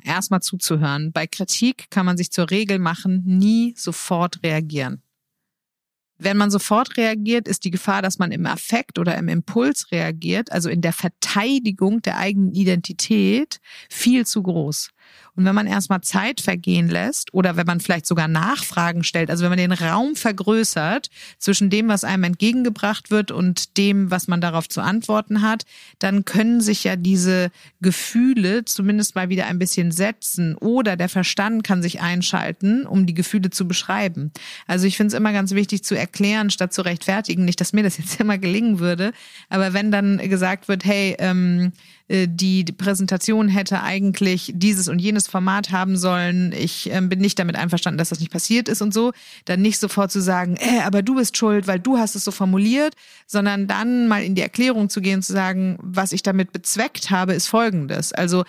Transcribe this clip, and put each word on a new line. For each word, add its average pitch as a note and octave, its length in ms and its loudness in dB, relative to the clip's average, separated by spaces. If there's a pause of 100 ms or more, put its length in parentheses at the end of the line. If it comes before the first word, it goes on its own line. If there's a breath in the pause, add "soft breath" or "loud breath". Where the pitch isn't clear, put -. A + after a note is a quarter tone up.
erstmal F#3 380 0
zuzuhören. D#3 720 -2
Bei D#3+ 140 -2
Kritik - 640 -4
kann F#3+ 160 2
man F3+ 100 2
sich F3 140 -4
zur E3+ 200 -2
Regel G3 280 0
machen, F#3 460 0
nie G#3+ 520 4
sofort F3 640 -4
reagieren. D3+ 600 -4 (1160)
Wenn G3 180 0
man G#3 140 4
sofort G#3+ 480 2
reagiert, A3 500 0
ist - 160 -4
die F3+ 60 -2
Gefahr, F#3+ 320 0
dass F#3+ 160 -2
man F3 140 0
im F3 120 -2
Affekt - 540 -2
oder E3+ 180 0
im E3 120 -2
Impuls A3+ 640 0
reagiert, E3 640 -2
also E3+ 160 -2
in F3 140 0
der E3+ 100 0
Verteidigung G#3+ 1080 0
der - 160 -4
eigenen G3 340 0
Identität, G3 1080 0 (300 loud breath)
viel B3 380 2
zu G#3 160 -2
groß. E3 480 -2 (440 soft breath)
Und F#3 100 2
wenn G3 100 4
man G#3 120 0
erstmal F#3+ 360 0
Zeit G#3+ 380 -2
vergehen F3 480 0
lässt F3+ 460 -2
oder F3+ 220 2
wenn E3+ 100 0
man F3 140 0
vielleicht E3+ 260 -2
sogar E3 220 0
Nachfragen E3+ 760 -2
stellt, E3 260 -2
also E3+ 120 0
wenn F3 80 2
man F3+ 80 2
den F3+ 140 2
Raum F#3 420 0
vergrößert G#3 920 -2 (300 loud breath)
zwischen G3 320 2
dem, A3 180 2
was G3+ 160 0
einem F#3 200 0
entgegengebracht G#3+ 880 0
wird G#3+ 200 0
und - 480 -2
dem, G3+ 320 2
was F3+ 180 -2
man F3 120 2
darauf E3 280 -2
zu - 140 -6
antworten G#3+ 600 0
hat, A3 220 0 (340 loud breath)
dann G3 260 0
können A3+ 360 2
sich G#3 240 0
ja F#3+ 120 0
diese F3+ 540 2 (300 soft breath)
Gefühle A3+ 880 2
zumindest G#3 480 0
mal F#3 160 -2
wieder F3+ 160 0
ein F3 120 -2
bisschen F3 340 0
setzen F3 640 -2
oder A3 400 0
der F3 120 0
Verstand G#3 560 0
kann F3+ 180 2
sich E3+ 180 -2
einschalten, F#3 840 0
um F#3+ 200 2
die E3+ 80 -2
Gefühle F#3 360 0
zu F#3+ 160 -4
beschreiben. F3+ 640 -4 (340 loud breath)
Also F3+ 200 2
ich F#3+ 100 2
find's G#3 180 2
immer G#3+ 180 2
ganz G3 200 0
wichtig G3 320 0
zu - 120 -2
erklären, G3+ 540 0
statt F3+ 220 -2
zu F#3 100 -4
rechtfertigen. F3+ 640 0
Nicht, F3 160 0
dass F3+ 120 -2
mir G#3+ 100 4
das F#3+ 160 2
jetzt - 220 -8
<laughs> - 0 -
immer G#3 180 2
gelingen G3 400 0
würde, F3 340 0 (360 loud breath)
aber F#3+ 240 0
wenn G3+ 180 0
dann G3+ 280 2
gesagt F#3 500 0
wird, F#3+ 160 -2
hey, G3 340 2
ähm, F3+ 540 2 (360 soft breath)
äh, F#3 200 2
die, F#3 360 2
die F3 80 -6
Präsentation G3 760 0
hätte G3 340 0
eigentlich F#3+ 720 0
dieses F#3 340 2
und F3 100 0
jenes G#3 320 0
Format F#3+ 400 -2
haben F#3+ 260 0
sollen, F3+ 560 0
ich, - 380 -4
ähm, F#3 180 0
bin F#3 120 0
nicht G3+ 180 2
damit F3 160 0
einverstanden, E3+ 440 -2
dass E3 100 0
das E3 100 -6
nicht E3 140 -6
passiert A3+ 360 -2
ist G3+ 140 -2
und G#3 100 0
so, A#3 200 0 (320 loud breath)
dann F3+ 180 0
nicht G#3+ 160 2
sofort G3 320 0
zu G3 100 -2
sagen, F3+ 360 0
äh, A#3+ 240 2
aber G3 220 2
du B3 120 0
bist B3+ 220 0
schuld, G#3 320 2
weil F#3 100 0
du B3+ 200 2
hast G#3+ 180 0
es G3 80 -6
so G3+ 80 -4
formuliert, G#3+ 640 2 (340 soft breath)
sondern G3+ 400 0
dann A#3 400 2
mal G#3 160 2
in F#3+ 100 0
die F#3 80 2
Erklärung A#3 480 2
zu G#3 100 -4
gehen, F#3+ 220 0
zu F#3 100 -6
sagen, F#3 480 0
was F#3 320 -2
ich F#3 120 -2
damit F#3+ 280 2
bezweckt - 580 -4
habe, F#3 240 2
ist - 120 -2
Folgendes. F#3+ 680 0
Also F3+ 360 0